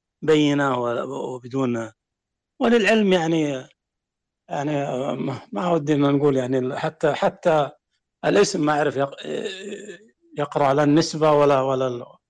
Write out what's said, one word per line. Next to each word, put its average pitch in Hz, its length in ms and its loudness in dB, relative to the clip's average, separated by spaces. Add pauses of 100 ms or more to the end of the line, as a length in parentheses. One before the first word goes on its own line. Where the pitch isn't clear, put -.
(220)
بينة 143 580 2
و-، 131 540 -6
وبدون، 120 580 -4 (680)
وللعلم 220 520 4
يعني، 160 560 0 (800)
يعني، 147 340 -4
آه، 139 320 -6
ما، 135 260 -6 (120)
ما 196 180 -4
ودي 156 240 0
أن 143 220 2
نقول 143 200 2
يعني 131 220 -2
ال-، 127 200 -4
حتى، 156 340 -2
حتى 156 580 0 (540)
الاسم 180 400 2
ما 151 80 0
أعرف 143 240 0
يق-، 139 300 -4 (1120)
يقرأ 147 360 0
لا 147 80 2
النسبة 156 500 2
ولا، 143 280 4
ولا 131 260 0
ال-، 123 300 -8 (140)